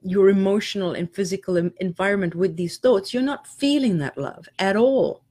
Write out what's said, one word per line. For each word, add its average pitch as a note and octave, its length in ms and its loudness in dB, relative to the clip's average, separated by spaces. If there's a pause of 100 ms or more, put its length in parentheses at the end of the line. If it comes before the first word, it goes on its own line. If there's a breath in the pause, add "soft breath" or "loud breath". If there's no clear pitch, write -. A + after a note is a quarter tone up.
your F#3+ 280 4
emotional G3 640 0
and E3+ 220 -6
physical F#3+ 420 -4
em-, E3+ 220 -2
environment F#3+ 560 -2
with E3+ 220 -2
these E3+ 220 -6
thoughts, G3 360 0
you're B3 80 0
not C#4 240 -4
feeling C4+ 520 0
that C#3 200 -6
love - 300 -10 (100)
at G3 160 0
all. A3+ 560 2